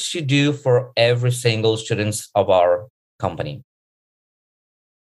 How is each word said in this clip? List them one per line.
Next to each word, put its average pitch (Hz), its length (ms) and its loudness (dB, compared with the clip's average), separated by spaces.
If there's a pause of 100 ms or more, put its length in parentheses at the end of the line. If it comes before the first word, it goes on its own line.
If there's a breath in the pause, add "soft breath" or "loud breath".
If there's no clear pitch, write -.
(100)
to 180 100 -6
do 143 320 2
for 123 440 0
every 120 340 2
single 110 460 0
students 104 580 -4
of 95 160 2
our 90 380 2 (320)
company. 78 420 -6 (1500)